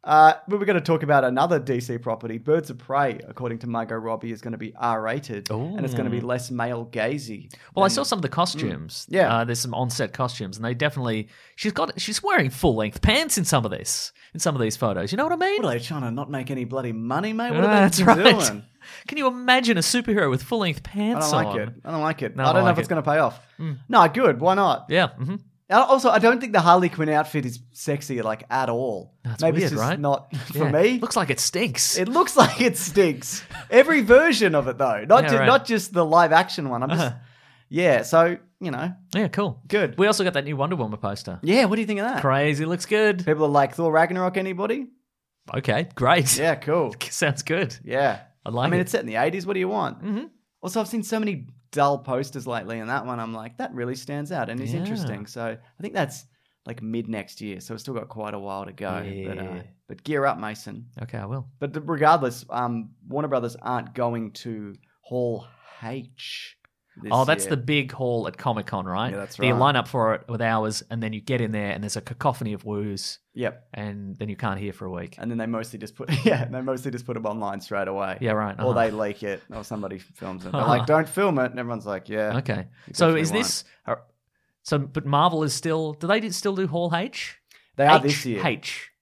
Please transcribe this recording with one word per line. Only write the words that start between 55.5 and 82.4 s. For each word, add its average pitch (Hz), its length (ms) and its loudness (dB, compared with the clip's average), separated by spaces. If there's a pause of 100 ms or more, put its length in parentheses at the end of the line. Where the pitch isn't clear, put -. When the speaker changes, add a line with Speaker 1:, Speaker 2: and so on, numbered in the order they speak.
Speaker 1:
think 196 120 -10
that's, 147 320 -4 (400)
like, 117 160 -12
mid 110 280 -6
next 104 320 -10
year, 101 180 -10
so 113 140 -14
we've 107 80 -14
still 139 120 -10
got 113 140 -8
quite 107 260 -10
a 101 60 -10
while 98 260 -10
to 98 60 -16
go. 95 200 -8 (360)
But, 98 100 -10
uh, 98 60 -10
Speaker 2:
Yeah. 90 180 -12 (260)
Speaker 1:
but 101 160 -18
gear 143 220 -2
up, 120 140 0
Mason. 107 460 -12 (180)
Speaker 2:
Okay, 120 140 -12
I 101 80 -8
will. 131 220 -8 (120)
Speaker 1:
But 143 140 -6
th-, 156 140 -8
regardless, 151 600 2
um, 117 420 -6 (160)
Warner 147 200 -6
Brothers 120 340 -4
aren't 120 320 -6
going 117 380 -4 (120)
to 107 320 -10 (260)
Hall 120 460 -4 (360)
H - 720 -14 (460)
this 107 100 -6
Speaker 2:
Oh, 127 140 4
that's 160 200 0
Speaker 1:
year. 190 60 -4
Speaker 2:
the 147 60 0
big 131 340 0
hall 120 360 -2
at - 100 -10
Comic-Con, 107 480 -4
right? 95 260 -4
Speaker 1:
Yeah, 98 60 -8
that's 98 180 -10
Speaker 2:
Do 131 100 -2
you 123 80 4
Speaker 1:
right. 120 60 2
Speaker 2:
line 135 160 4
up 120 120 0
for 113 280 0
it - 140 -10
with 117 120 -4
hours, 110 480 0
and 117 140 -6
then 110 100 -6
you 104 80 -10
get 127 200 -2
in 110 100 -2
there, 104 200 -4
and 101 120 -6
there's 104 140 -8
a - 40 -8
cacophony 120 520 -4
of 98 120 -10
woos. 104 540 -6 (140)
Speaker 1:
Yep. - 400 -6
Speaker 2:
And 101 440 -10
then 107 120 -8
you 98 80 -8
can't 98 220 -4
hear 101 140 -8
for - 120 -14
a 92 60 -10
week. 90 260 -10
Speaker 1:
And 113 120 -8
then 117 80 -6
they 113 80 -6
mostly 113 340 -8
just 104 160 -16
put, 135 140 -12
<laughs> 151 160 0
yeah, 131 200 2
they 127 160 -8
mostly 131 300 -6
just 120 140 -10
put 117 120 -8
'em 110 80 -8
online 104 360 -6
straight 98 260 -4
away. 95 340 -4
Speaker 2:
Yeah, 113 100 0
right, 107 280 -2
Speaker 1:
Or 123 120 0
Speaker 2:
uh-huh. - 20 0 (120)
Speaker 1:
they 110 60 -2
leak 104 320 -6
it, 98 180 -6 (120)
or 110 100 -12
somebody 98 360 -10
films 92 460 -14
it. 92 60 -10
They're 139 100 -2
Speaker 2:
<laughs> - 0 -
Uh-huh. 120 80 2
Speaker 1:
like, 120 160 2
"Don't 156 240 2
film 185 300 0
it," 127 120 0
and 123 80 -10
everyone's 117 260 -8
like, 98 240 -8
"Yeah, 107 280 -2
Speaker 2:
Okay. 101 300 -4 (200)